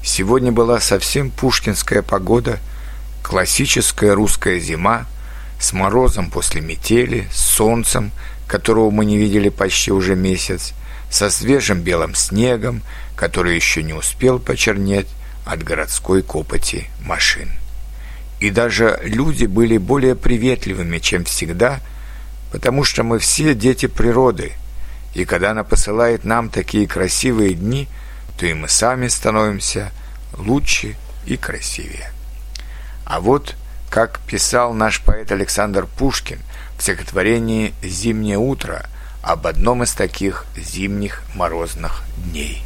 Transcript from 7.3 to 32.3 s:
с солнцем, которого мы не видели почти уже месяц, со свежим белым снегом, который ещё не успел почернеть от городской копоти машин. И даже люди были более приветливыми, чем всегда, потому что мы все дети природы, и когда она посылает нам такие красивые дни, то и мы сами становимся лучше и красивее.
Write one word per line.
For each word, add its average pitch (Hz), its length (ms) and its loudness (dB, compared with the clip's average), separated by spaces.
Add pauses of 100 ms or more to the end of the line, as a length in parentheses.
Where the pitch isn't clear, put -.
с - 80 0
солнцем, 113 720 2 (340)
которого 110 440 4
мы 104 160 4
не 104 120 4
видели 101 300 4
почти - 420 0
уже 95 240 2
месяц, 92 580 -2 (380)
со 101 200 2
свежим 110 500 2
белым 82 340 0
снегом, 117 680 0 (340)
который 87 400 0
ещё 80 240 0
не 78 120 -4
успел 123 460 0
почернеть 101 680 0 (360)
от 80 200 -6
городской 80 580 0
копоти - 680 -2 (120)
машин. - 500 -2 (880)
И 104 100 2
даже 113 520 2
люди 127 440 2
были 110 320 4
более 127 360 4
приветливыми, 98 840 2
чем 87 260 0
всегда, 90 560 0 (720)
потому 135 320 0
что - 180 0
мы 117 160 2
все 151 340 2
дети 123 340 2
природы, 117 680 2 (600)
и 90 120 -2
когда 92 260 2
она 110 140 -2
посылает 113 580 2
нам 113 260 0
такие 104 380 2
красивые 98 680 2
дни, 117 340 -2 (500)
то 87 80 -2
и 82 80 0
мы 76 140 -6
сами 123 400 0
становимся 107 840 0 (440)
лучше 110 600 0 (320)
и 131 100 -4
красивее. - 760 -8 (920)